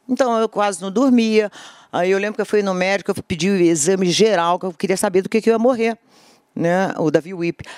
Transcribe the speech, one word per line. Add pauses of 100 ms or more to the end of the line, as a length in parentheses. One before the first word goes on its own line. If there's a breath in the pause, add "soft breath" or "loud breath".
Então,
eu
quase
não
dormia. (420 loud breath)
Aí
eu
lembro
que
eu
fui
no
médico,
eu
pedi
o
exame
geral,
que
eu
queria
saber
do
que,
que
eu
ia
morrer, (560 soft breath)
né?
O
Davi
Wipp. (140 loud breath)